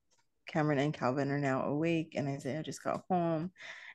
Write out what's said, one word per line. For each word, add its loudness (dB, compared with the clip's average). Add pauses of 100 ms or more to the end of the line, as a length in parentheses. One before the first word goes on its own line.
(480)
Cameron 2
and 2
Calvin 2
are 0
now 2
awake 0
and 0
Isaiah -4
just -10
got -2
home 2 (420)